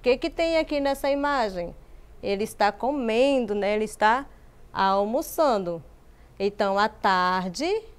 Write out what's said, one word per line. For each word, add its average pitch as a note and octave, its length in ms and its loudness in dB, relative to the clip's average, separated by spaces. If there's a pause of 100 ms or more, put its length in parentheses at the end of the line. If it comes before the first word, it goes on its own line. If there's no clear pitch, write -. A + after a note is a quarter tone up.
Que B3+ 120 4
que E4 120 -4
tem E4 300 0
aqui D4+ 200 -2
nessa C#4 300 -2
imagem? A#3 640 -2 (460)
Ele G3+ 220 -2
está G#3 280 0
comendo, A#3+ 840 0
né? G3+ 180 0
Ele G#3+ 120 0
está A3+ 420 0 (440)
almoçando. G3+ 1120 0 (540)
Então, G3 400 0
à G#3 100 4
tarde F#3+ 960 0 (180)